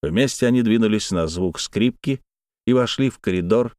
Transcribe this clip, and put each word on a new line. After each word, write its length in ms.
Вместе 460
они 140
двинулись 500
на 160
звук 320
скрипки 640
и 80
вошли 360
в 100
коридор 580